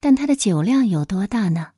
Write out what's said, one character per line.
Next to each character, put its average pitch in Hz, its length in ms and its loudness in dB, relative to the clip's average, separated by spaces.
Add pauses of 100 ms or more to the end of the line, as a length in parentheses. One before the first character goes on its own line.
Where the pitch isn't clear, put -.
但 277 140 4
他 277 120 -2
的 277 100 2
酒 175 240 0
量 254 260 2
有 156 200 -2
多 190 200 -4
大 208 220 -2
呢？ 165 300 -4